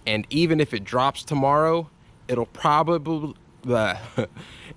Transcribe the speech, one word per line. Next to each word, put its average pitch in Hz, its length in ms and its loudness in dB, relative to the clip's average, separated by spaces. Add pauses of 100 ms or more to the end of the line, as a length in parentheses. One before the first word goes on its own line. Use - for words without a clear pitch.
And 107 240 0
even 160 280 2
if 147 140 0
it 101 100 -4
drops 127 400 0
tomorrow, 151 680 2 (360)
it'll 120 200 -2
probably, 156 880 0 (320)
<laughs> 110 340 2 (760)